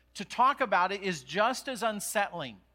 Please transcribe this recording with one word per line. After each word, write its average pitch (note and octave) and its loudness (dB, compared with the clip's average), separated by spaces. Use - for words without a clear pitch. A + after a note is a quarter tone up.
to G#3 -8
talk C4 2
about F#3+ 4
it G3 -6
is F3+ -2
just G3+ 0
as A#3 -6
unsettling F#3+ -2